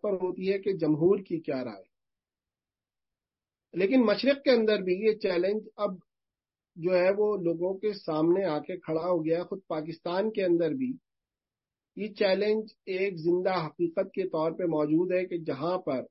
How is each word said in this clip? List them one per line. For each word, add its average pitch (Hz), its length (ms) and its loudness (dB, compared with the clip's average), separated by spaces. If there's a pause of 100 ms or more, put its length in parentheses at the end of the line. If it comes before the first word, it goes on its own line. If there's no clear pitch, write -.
پر 208 100 -2
ہوتی 185 400 -2
ہے 202 60 -2
کہ 196 140 -2
جمہور 160 460 4
کی 170 220 -6
کیا 131 240 -4
رائے۔ 107 200 -12 (1900)
لیکن 196 280 2
مشرق 240 440 2
کے 285 60 4
اندر 214 320 4
بھی 185 120 0
یہ 214 240 0
چیلنج 196 580 -2
اب 202 200 -4 (800)
جو 170 180 -2
ہے 180 160 4
وہ 208 260 2
لوگوں 170 420 -2
کے 208 140 -2
سامنے 170 520 2
آ 151 140 0
کے 185 180 -8
کھڑا 160 300 -4
ہو 175 180 0
گیا۔ 165 200 0
خود - 220 -10
پاکستان 175 680 -4
کے 202 120 -2
اندر 170 260 4
بھی 131 220 -2 (1040)
یہ 202 120 -6
چیلنج 208 640 0 (140)
ایک 190 300 -4
زندہ 180 380 0 (120)
حقیقت 170 460 -4
کے 185 160 -4
طور 160 240 -2
پہ 180 120 -6
موجود 160 480 0
ہے 185 140 0
کہ 175 120 -6
جہاں 160 400 -4
پر 127 320 -4